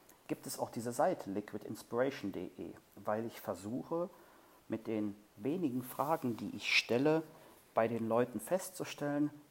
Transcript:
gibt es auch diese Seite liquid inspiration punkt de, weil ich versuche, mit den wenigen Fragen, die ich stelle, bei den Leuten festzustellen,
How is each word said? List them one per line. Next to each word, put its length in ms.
gibt 180
es 140
auch 100
diese 220
Seite 380
liquid 360
inspiration 680
punkt 260
de, 140
weil 300
ich 140
versuche, 680
mit 180
den 300
wenigen 460
Fragen, 520
die 220
ich 180
stelle, 480
bei 140
den 220
Leuten 320
festzustellen, 880